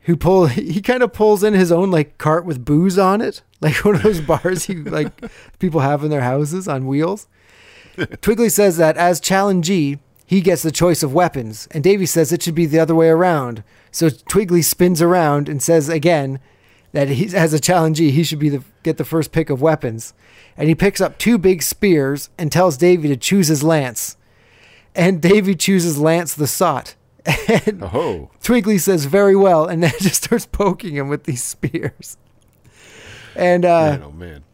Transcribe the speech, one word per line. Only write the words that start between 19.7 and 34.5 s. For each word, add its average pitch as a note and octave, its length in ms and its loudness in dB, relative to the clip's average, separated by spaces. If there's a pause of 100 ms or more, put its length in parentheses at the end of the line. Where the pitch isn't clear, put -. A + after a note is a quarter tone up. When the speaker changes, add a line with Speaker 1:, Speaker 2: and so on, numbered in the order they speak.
Speaker 1:
And D3 120 -2
he E3 60 4
picks G3 260 0
up E3 180 -2
two A#3 180 2
big F#3 240 2
spears C#3+ 680 0 (100)
and D#3 120 -4
tells F3 260 2
Davey F3 320 4
to C3+ 80 0
choose F3+ 320 0
his D3 140 0
lance. D3 520 -2 (800)
And F3+ 260 2
Davey F#3+ 340 4
chooses E3+ 440 0
Lance D#3+ 340 0
the D3 140 -4
Sot. D#3 480 -4 (300)
<laughs> - 0 - (400)
And G3+ 180 -6
Speaker 2:
Oh. G2 480 -6 (100)
Speaker 1:
Twiggly G#3+ 380 0
says, D#3+ 260 0
"Very G3 300 4
well," F3+ 300 4
and F3 180 -2
<laughs> - 0 -
then D3+ 160 2
just - 240 -2
starts - 240 -2
poking F3+ 480 -4
him C#3 140 -6
with D3 160 -6
these B2 180 -6
spears. - 720 -10 (1160)
And, F3+ 300 2
uh, E3 260 4
Speaker 2:
Man, C#3 120 -6
oh, - 80 -20
man. D3 320 -18 (100)